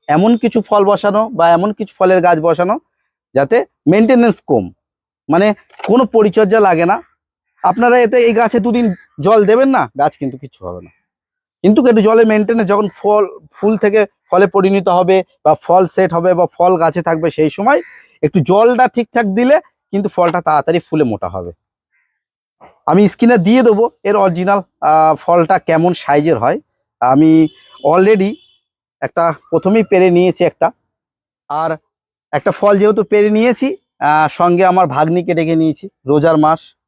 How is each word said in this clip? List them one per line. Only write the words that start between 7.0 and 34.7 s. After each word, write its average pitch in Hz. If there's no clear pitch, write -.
আপনারা 240
এতে 240
এই 233
গাছে 226
দুদিন 233
জল 208
দেবেন 240
না, 185
গাছ 151
কিন্তু 135
কিচ্ছু 123
হবে 87
না। 85
কিন্তু 214
একটু 226
জলের 226
মেনটেনেন্স, 214
যখন 202
ফল, 208
ফুল 208
থেকে 208
ফলে 185
পরিণত 196
হবে 185
বা 151
ফল 180
সেট 175
হবে 175
বা 170
ফল 180
গাছে 165
থাকবে, 165
সেই 156
সময় 262
একটু 156
জলটা 226
ঠিকঠাক 233
দিলে 240
কিন্তু 196
ফলটা 175
তাড়াতাড়ি 160
ফুলে 160
মোটা 104
হবে। 90
আমি 196
স্ক্রিনে 240
দিয়ে 214
দেবো 226
এর 208
অরিজিনাল, 190
আহ, 156
ফলটা 170
কেমন 170
সাইজের 147
হয়। 135
আমি 156
already 190
একটা 165
প্রথমেই 190
পেরে 185
নিয়েছি 175
একটা, 165
আর 156
একটা 147
ফল 202
যেহেতু 208
পেরে 208
নিয়েছি, 240
আহ, 151
সঙ্গে 175
আমার 185